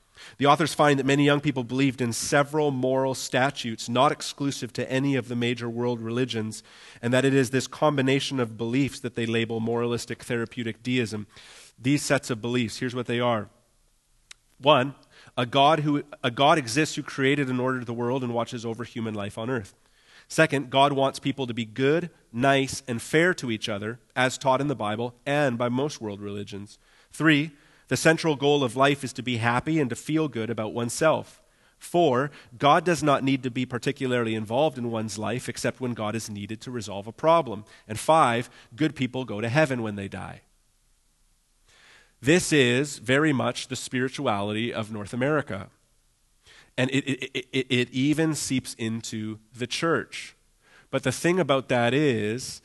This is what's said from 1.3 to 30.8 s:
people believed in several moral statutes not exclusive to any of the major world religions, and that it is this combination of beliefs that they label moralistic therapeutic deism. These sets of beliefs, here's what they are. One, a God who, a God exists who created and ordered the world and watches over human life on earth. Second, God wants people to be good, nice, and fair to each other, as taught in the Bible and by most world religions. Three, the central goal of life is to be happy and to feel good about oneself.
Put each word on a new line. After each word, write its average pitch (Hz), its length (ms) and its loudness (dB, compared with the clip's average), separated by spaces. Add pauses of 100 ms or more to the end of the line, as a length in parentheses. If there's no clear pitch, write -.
people 131 240 -2
believed 127 380 0
in 120 100 -2
several 147 580 2
moral 131 440 0
statutes 127 760 -2
not 127 240 4
exclusive 139 600 -6
to - 180 -4
any 135 240 2
of 117 100 -2
the 123 80 -8
major 120 360 -2
world 120 300 -2
religions, 113 640 -4 (380)
and 120 140 0
that 127 100 4
it 135 100 6
is 135 140 4
this 127 180 0
combination 139 720 0
of 113 200 -2
beliefs 120 420 -2
that 117 140 -8
they 117 100 -2
label 113 340 -2
moralistic 117 640 -4
therapeutic 117 600 -6
deism. 110 440 -2 (520)
These 139 240 2
sets - 260 0
of 113 140 -4
beliefs, 120 340 -2
here's 123 180 -6
what 123 120 -4
they 120 140 0
are. 117 280 0 (1120)
One, 135 360 4 (420)
a 123 100 0
God 143 340 6
who, 147 240 0 (180)
a 127 80 0
God 143 280 4
exists 139 360 0
who 147 80 -6
created 139 460 0
and 127 100 -2
ordered 127 280 -2
the 117 80 -6
world 120 280 -2
and 123 120 -4
watches 117 320 -4
over 113 180 -6
human 110 300 -6
life 101 240 -8
on 113 100 -6
earth. 123 260 -6 (540)
Second, 143 400 0
God 135 240 4
wants 135 260 0
people 135 280 -4
to 120 80 -6
be 117 100 -4
good, 135 460 0 (220)
nice, 135 540 2
and 117 140 -4
fair 165 340 2
to 127 160 -6
each 110 180 -4
other, 107 300 -6 (160)
as 127 220 2
taught 131 240 2
in 143 80 -2
the 135 80 -2
Bible 110 380 -4 (100)
and 143 320 0
by 120 140 0
most 131 320 -2
world 101 180 -8
religions. 101 580 -12 (320)
Three, 151 420 4 (400)
the 131 60 0
central 160 380 4
goal 143 280 4
of 113 100 -2
life 139 300 2
is 123 80 -8
to 123 100 -10
be 120 140 -2
happy 123 420 2
and 135 120 0
to 117 60 -6
feel 156 300 -2
good 113 220 -6
about 107 240 -4
oneself. 120 720 0 (360)